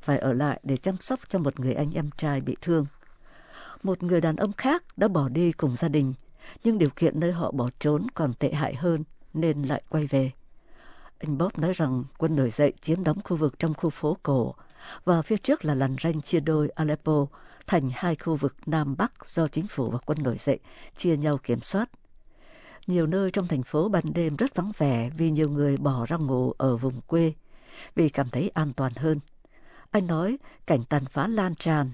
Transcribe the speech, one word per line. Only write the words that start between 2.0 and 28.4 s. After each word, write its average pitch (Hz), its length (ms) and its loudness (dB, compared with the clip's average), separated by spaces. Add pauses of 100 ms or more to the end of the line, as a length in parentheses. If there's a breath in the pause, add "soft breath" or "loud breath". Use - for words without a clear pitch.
trai 143 240 0
bị 143 200 -4
thương. 160 260 2 (960 loud breath)
Một 185 200 -2
người 175 180 4
đàn 160 160 2
ông 202 160 -2
khác 302 320 0 (120)
đã 214 120 4
bỏ 151 200 2
đi 165 240 2
cùng 127 240 0
gia 170 120 0
đình, 139 260 2 (500 loud breath)
nhưng 220 140 4
điều 151 120 4
kiện 156 300 0
nơi 170 120 2
họ 170 180 -2
bỏ 123 280 -2
trốn 151 360 0
còn 135 200 -2
tệ - 180 0
hại 147 220 -2
hơn 156 300 0 (300)
nên 156 280 0
lại 139 260 -2
quay 151 180 0
về. 135 260 2 (840 soft breath)
Anh 151 200 -4
Bob 175 200 0
nói 165 140 0
rằng 131 320 0 (140)
quân 160 180 0
nổi 127 140 2
dậy 147 300 2
chiếm 175 240 0
đóng 160 200 2
khu 175 120 -2
vực 151 220 0
trong 160 160 0
khu 160 160 0
phố 151 320 -2
cổ 123 320 0 (500 loud breath)
và 170 180 4
phía 214 140 0
trước 269 280 0
là 147 100 2
làn 131 280 0
ranh 160 200 -2
chia 165 180 0
đôi 151 280 2
Aleppo 151 580 0 (400 loud breath)
thành 139 280 2
hai 170 220 -2
khu 165 200 -2
vực 143 200 -2 (100)
Nam 147 320 0
Bắc 208 140 -2 (160)
do 160 200 0
chính 170 180 -2
phủ 123 240 -4
và 120 80 -2
quân 147 240 -4
nổi 127 220 0
dậy - 140 0 (380 loud breath)
chia 170 200 2
nhau 147 220 0
kiểm 120 220 -2
soát. 208 300 -4 (960 loud breath)
Nhiều 175 200 2
nơi 190 240 2
trong 185 160 0
thành 143 160 0
phố 160 260 0
ban 165 260 0
đêm 160 220 0
rất 262 180 -2
vắng 196 240 -4
vẻ 123 380 2
vì 165 140 2
nhiều 151 200 2
người 143 260 2
bỏ 131 300 0
ra 165 100 -2
ngủ 131 420 0
ở 135 180 2
vùng 127 240 -4
quê 165 320 2 (640 loud breath)
vì 160 140 4
cảm 139 200 0
thấy 143 260 -2